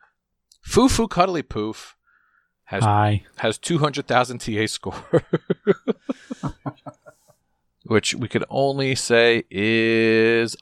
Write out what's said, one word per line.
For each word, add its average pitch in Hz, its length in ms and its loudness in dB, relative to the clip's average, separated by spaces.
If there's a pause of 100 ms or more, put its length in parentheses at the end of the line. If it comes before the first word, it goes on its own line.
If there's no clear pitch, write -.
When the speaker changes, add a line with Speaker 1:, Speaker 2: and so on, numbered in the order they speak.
(640)
Speaker 1:
Foo 254 280 4
Foo 226 180 0
Cuddly 175 340 0
Poof - 540 -10 (680)
has, 98 200 -4
Speaker 2:
Hi. 104 400 2 (120)
Speaker 1:
has 113 200 -2
two 170 220 -2
hundred 143 280 -2
thousand 123 340 0
T 107 180 -6
A 107 100 0
score. - 400 -10
<laughs> - 160 2 (2500)
Which - 300 0
we 117 140 -6
could - 220 -2
only 135 440 0
say 117 560 4
is 113 1120 2